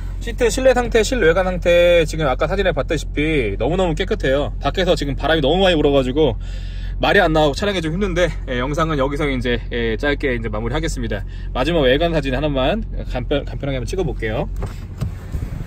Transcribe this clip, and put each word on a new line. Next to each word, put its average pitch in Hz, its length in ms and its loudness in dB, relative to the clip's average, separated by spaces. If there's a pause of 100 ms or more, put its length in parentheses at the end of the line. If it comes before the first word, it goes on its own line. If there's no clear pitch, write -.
(200)
시트 233 320 0
실내 262 240 6
상태, 233 280 2
실외관 185 400 4
상태 175 640 4
지금 156 220 -2
아까 127 200 0
사진에 190 240 0
봤다시피 143 880 -2
너무너무 165 360 0
깨끗해요. 147 680 0
밖에서 170 340 2
지금 143 200 -2
바람이 151 260 2
너무 156 220 2
많이 185 120 4
불어가지고 139 640 2 (600)
말이 156 200 4
안 165 140 4
나오고 156 220 4
촬영이 202 260 -2
좀 160 120 -2
힘든데, 180 360 0 (200)
예, 123 100 -2
영상은 151 400 0
여기서 143 320 0
이제, 120 280 0 (120)
예, 117 260 0
짧게 139 380 0
이제 113 140 -4
마무리하겠습니다. 113 760 -4 (260)
마지막 156 300 0
외관 147 320 4
사진 135 220 0
하나만 147 480 0 (280)
간편-, 139 320 -2
간편하게 139 340 -6
한번 120 100 -6
찍어볼게요. 131 600 -4 (1200)